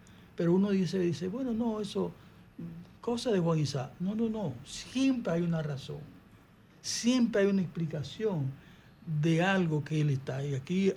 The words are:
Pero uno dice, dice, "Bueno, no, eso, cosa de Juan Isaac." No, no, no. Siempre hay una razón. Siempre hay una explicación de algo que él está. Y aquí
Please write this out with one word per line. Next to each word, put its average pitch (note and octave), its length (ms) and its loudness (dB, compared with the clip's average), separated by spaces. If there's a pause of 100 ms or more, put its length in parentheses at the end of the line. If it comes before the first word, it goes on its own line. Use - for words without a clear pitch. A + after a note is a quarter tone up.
(340)
Pero E3+ 180 4
uno G3 180 4
dice, F#3+ 280 2
dice, F3 300 0
"Bueno, B3 240 -4
no, A3 280 -2
eso, F#3+ 300 -2 (880)
cosa A#3 300 -2
de G3+ 80 4
Juan E3 220 2
Isaac." C3+ 400 -2
No, G3 160 -2
no, A3+ 120 0
no. G#3 260 -4 (100)
Siempre B3+ 680 0
hay E3+ 80 2
una E3 200 0
razón. D3 360 -8 (840)
Siempre A#3 600 2
hay G3 60 4
una G3 140 4
explicación E3 840 -2 (760)
de D#3+ 220 4
algo F3 420 2
que D#3 160 0
él D3 100 4
está. C3 340 -2
Y C#3+ 100 -2
aquí F#3 420 2